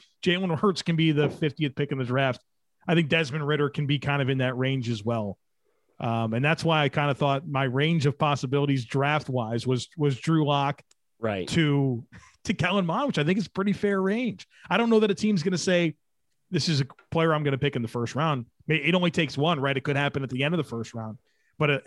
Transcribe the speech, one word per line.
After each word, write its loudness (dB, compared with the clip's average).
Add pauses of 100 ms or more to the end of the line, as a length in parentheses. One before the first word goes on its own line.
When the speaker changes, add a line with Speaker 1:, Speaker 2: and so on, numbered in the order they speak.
(240)
Speaker 1:
Jalen 0
Hurts 2
can 0
be 4
the 2
fiftieth -4
pick -2
in -2
the -2
draft. 0 (460)
I 2
think 2
Desmond 0
Ridder 0
can -4
be 0
kind 0
of 0
in 0
that 0
range -2
as -4
well. -4 (640)
Um, -2
and 0
that's 0
why 4
I 2
kind 0
of -2
thought 0
my -2
range 0
of 0
possibilities 0
draft 0
wise -4
was, -2 (100)
was 0
Drew 2
Lock 0 (380)
Speaker 2:
Right. -2
Speaker 1:
to, 0 (200)
<laughs> -20
to -2
Kellen 0
Mond, -2
which -2
I 2
think 2
is -4
pretty -2
fair 0
range. -2 (220)
I 2
don't 2
know 6
that 4
a 0
team's 0
gonna 0
say, 2 (560)
"This 0
is 2
a 0 (260)
player 2
I'm 0
gonna 0
pick -2
in -2
the -4
first -4
round." 0 (220)
May-, 2
it 2
only 2
takes -2
one, 0
right? 0
It -2
could -2
happen -2
at -8
the -4
end 0
of 0
the -2
first -8
round. -10 (420)
But, 2
uh, 0